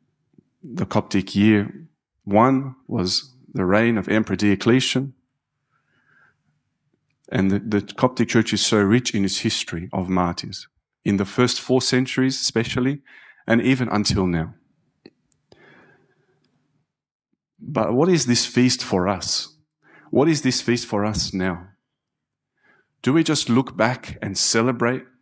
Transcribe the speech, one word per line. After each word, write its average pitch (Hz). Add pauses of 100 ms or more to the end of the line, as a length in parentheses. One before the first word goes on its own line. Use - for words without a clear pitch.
(600)
the 110
Coptic 98
year 104 (360)
one 131 (120)
was - (180)
the 95
reign 113
of 98
Emperor 107
Diocletian. 117 (2250)
And 95
the, 98
the 104
Coptic 123
church 110
is 101
so 107
rich 113
in 101
its 95
history -
of 92
martyrs, 90 (380)
in 101
the 98
first -
four 127
centuries 131
especially, 127 (440)
and 113
even 123
until 101
now. 85 (3000)
But 113
what 147
is 160
this 120
feast 123
for 92
us? - (560)
What 147
is 151
this 127
feast 120
for 104
us -
now? 92 (1300)
Do 127
we 165
just 151
look 117
back 120
and 101
celebrate? 120 (160)